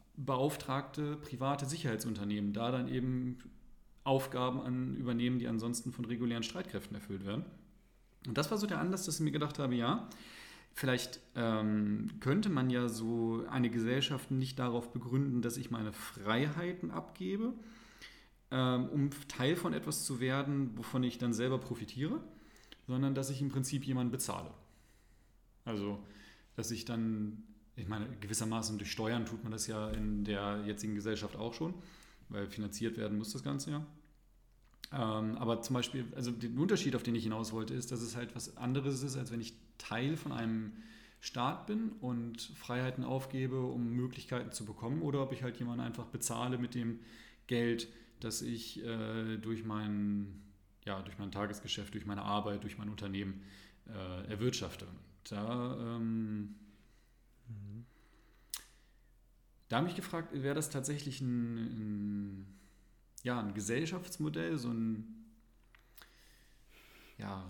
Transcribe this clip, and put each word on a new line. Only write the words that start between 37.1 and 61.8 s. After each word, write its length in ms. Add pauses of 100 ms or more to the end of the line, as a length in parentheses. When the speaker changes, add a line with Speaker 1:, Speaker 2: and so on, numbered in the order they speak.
Speaker 1:
ich 80
hinaus 280
wollte, 220
ist, 180
dass 100
es 140
halt 200
was 220
anderes 440
ist, 160
als 140
wenn 100
ich 140 (240)
Teil 360
von 160
einem 420 (460)
Staat 460
bin 280
und 480
Freiheiten 640
aufgebe, 560
um 300
Möglichkeiten 640
zu 120
bekommen, 380
oder 220
ob 100
ich 80
halt 160
jemanden 240
einfach 240
bezahle 540
mit 160
dem 240 (480)
Geld, 400 (340)
das 200
ich, 440
äh, 520
durch 280
mein, 760 (440)
ja, 160
durch 160
mein 140
Tagesgeschäft, 600
durch 120
meine 160
Arbeit, 420
durch 140
mein 100
Unternehmen, 540 (460)
äh, 420
erwirtschafte. 580 (400)
Da, 720
ähm, 580 (920)
Speaker 2:
Mhm. 380 (1800)
Speaker 1:
da 100
habe 100
ich 80
gefragt, 380
wäre 220
das 160
tatsächlich 500
ein, 360
ein, 880 (760)